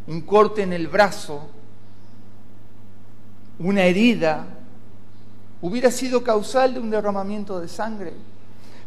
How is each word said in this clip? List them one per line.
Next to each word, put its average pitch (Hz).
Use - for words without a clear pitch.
un 160
corte 208
en 185
el 170
brazo, 160
una 190
herida, 175
hubiera 233
sido 247
causal 247
de 254
un 226
derramamiento 202
de 170
sangre. 208